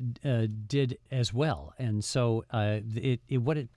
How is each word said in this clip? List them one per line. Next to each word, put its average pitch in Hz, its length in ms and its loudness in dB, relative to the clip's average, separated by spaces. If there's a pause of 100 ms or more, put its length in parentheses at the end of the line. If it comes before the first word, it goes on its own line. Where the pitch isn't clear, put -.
(240)
uh, 117 240 2 (180)
did 135 320 0 (140)
as 120 200 0
well. 143 460 0
And 107 260 0
so, 117 460 2
uh, 107 300 2 (160)
it, 127 320 0
it, 135 100 0
what 139 180 2
it 131 200 -4